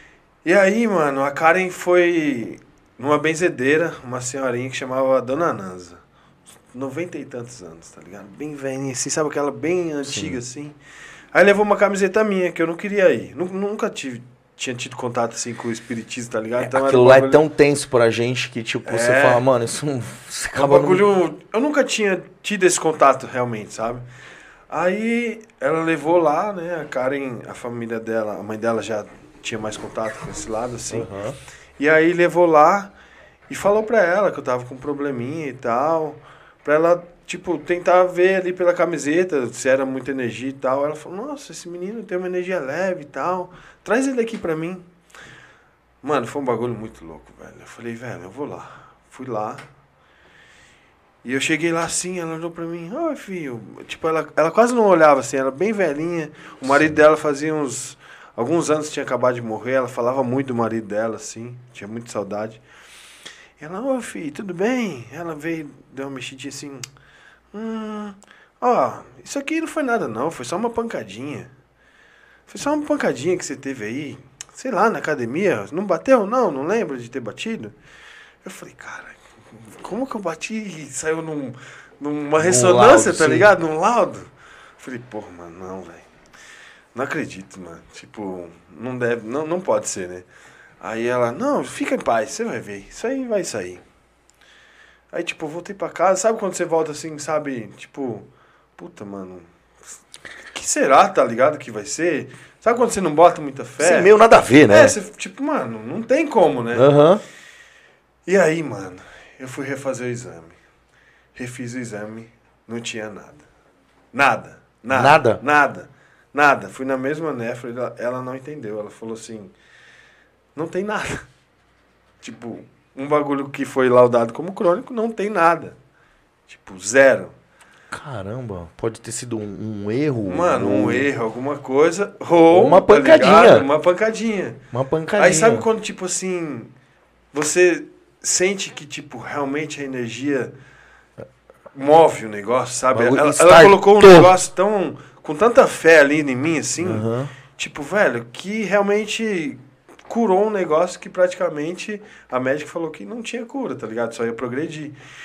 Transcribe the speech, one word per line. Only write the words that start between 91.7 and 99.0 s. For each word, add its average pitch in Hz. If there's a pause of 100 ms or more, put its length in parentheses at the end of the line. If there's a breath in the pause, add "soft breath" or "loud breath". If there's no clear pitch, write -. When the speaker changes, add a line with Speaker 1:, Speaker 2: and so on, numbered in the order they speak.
Speaker 1:
em 208
paz, 113
você 226
vai 151
ver. 101
Isso -
aí 262
vai 208
sair." 92 (1300 soft breath)
Aí, 165
tipo, 160
eu 147
voltei 175
pra 165
casa. 190
Sabe 226
quando 190
você 175
volta 160
assim, 151
sabe? 139 (100)
Tipo, 123 (520)
"Puta, 165